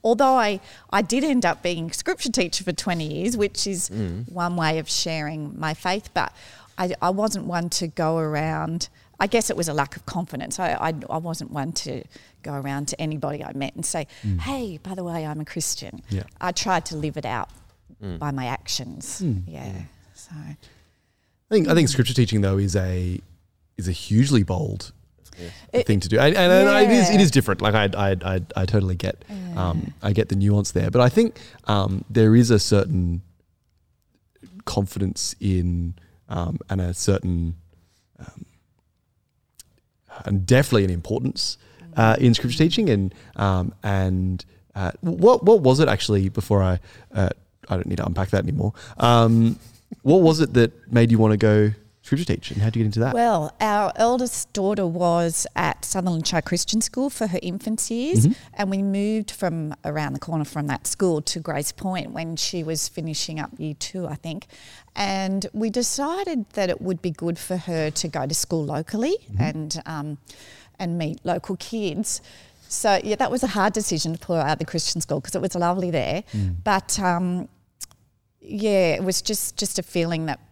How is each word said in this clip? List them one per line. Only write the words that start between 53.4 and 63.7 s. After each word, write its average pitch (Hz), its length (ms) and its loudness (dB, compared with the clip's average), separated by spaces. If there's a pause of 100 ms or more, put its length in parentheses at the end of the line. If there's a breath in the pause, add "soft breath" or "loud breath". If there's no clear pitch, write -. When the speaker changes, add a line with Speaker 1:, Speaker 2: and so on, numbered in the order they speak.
Speaker 1:
our 208 360 2
eldest 240 580 0
daughter 196 340 0
was 170 580 0 (100)
at - 300 -2
Sutherland 180 400 -2
Shire 165 160 0
Christian 214 400 -2
School 262 280 -2
for 226 180 -4
her 180 160 -4
infant 196 480 -6
years, 262 340 2
Speaker 3:
Mm-hmm. 202 80 4 (220 loud breath)
Speaker 1:
and 202 160 -4
we 196 100 -2
moved 202 500 -2
from 165 440 -6 (100)
around 151 280 -4
the 139 60 -6
corner 156 260 -4
from 147 220 -6
that - 200 -4
school 170 360 0
to - 160 -6
Grace 147 320 -6
Point 185 400 -6
when 165 240 -8
she 165 280 -6
was 156 240 -4
finishing 156 520 -8
up 151 200 -10
year 151 180 -8